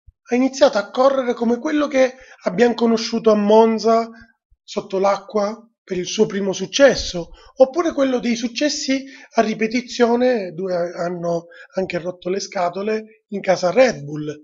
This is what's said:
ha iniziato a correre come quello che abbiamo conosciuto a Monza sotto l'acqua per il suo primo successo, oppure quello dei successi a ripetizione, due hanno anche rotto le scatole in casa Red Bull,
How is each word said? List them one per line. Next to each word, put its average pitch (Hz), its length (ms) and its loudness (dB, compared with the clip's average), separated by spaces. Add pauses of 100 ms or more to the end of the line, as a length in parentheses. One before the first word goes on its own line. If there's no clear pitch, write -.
(300)
ha 240 40 -2
iniziato 262 440 2
a 202 120 -4
correre 262 420 2
come 240 280 -2
quello 294 260 -2
che 262 300 0 (260)
abbiamo 220 320 2
conosciuto 226 560 0
a 214 60 6
Monza 226 760 4 (540)
sotto 196 340 -6
l'acqua 202 640 -2 (260)
per 185 80 -6
il 175 100 -4
suo 214 200 2
primo 196 260 -4
successo, 185 800 2 (240)
oppure 320 400 2
quello 262 240 0
dei 226 180 -2
successi 269 680 -4 (300)
a 233 40 2
ripetizione, 226 1120 0
due 180 220 -6
hanno 170 720 -4 (300)
anche 185 220 -4
rotto 175 300 -10
le 196 120 -2
scatole 202 880 -6
in 196 120 -8
casa 180 300 0
Red 190 320 2
Bull, 151 280 -8 (140)